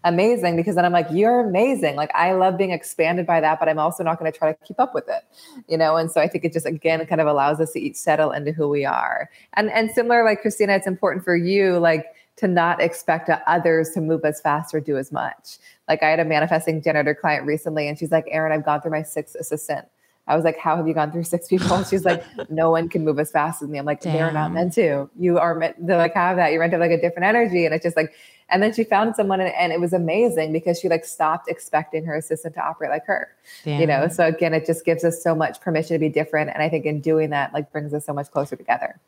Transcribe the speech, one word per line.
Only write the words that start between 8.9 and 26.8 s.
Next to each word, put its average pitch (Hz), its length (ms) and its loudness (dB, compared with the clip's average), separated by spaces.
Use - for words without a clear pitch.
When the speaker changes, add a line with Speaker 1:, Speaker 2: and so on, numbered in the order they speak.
Speaker 1:
And, 214 180 0
and 220 180 0
similar, 233 340 2
like, 208 180 2
Christina, 202 340 0
it's 190 100 -2
important 185 400 -2
for 180 100 2
you, 180 440 2
like, 160 340 2
to 208 120 -2
not 175 320 2
expect, 165 500 -2
uh, 156 180 2
others 160 440 2
to 180 100 -4
move 160 240 0
as 151 160 0
fast 156 340 -2
or 156 40 0
do 143 160 -4
as 135 160 -6
much. - 460 -8
Like, 156 160 0
I 156 80 4
had 160 80 2
a 165 60 2
manifesting 160 580 0
generator 151 320 0
client 147 320 -2
recently, 151 400 -4
and 147 100 -6
she's 160 140 -6
like, 160 180 0
"Erin, 160 220 -2
I've 156 120 -2
gone 147 180 0
through 160 100 -6
my 156 100 -2
sixth - 320 -10
assistant." 151 540 -8
I 147 60 2
was 165 80 2
like, 160 140 0
"How 165 180 0
have 165 140 -2
you 160 40 -2
gone 151 200 0
through 170 100 -4
six 170 240 -4
people?" 185 380 0
She's 185 180 -2
like, 170 180 2
Speaker 2:
<laughs> - 140 -12
Speaker 1:
"No 160 180 2
one 165 200 2
can 160 160 -2
move 147 120 0
as 151 140 -2
fast 156 320 -2
as 143 60 -8
me." 147 100 -8
I'm 143 60 -8
like, 147 160 -2
"They're 160 320 0
not 151 140 0
Speaker 2:
Damn. 170 60 -4
Speaker 1:
meant 170 200 0
to. 143 440 0
You 175 220 2
are 170 160 2
meant 165 320 -4
to, 185 100 2
like, 170 180 2
have 185 200 2
that. 165 160 4
You're 160 80 2
meant 170 140 2
to 170 40 0
have, 165 40 2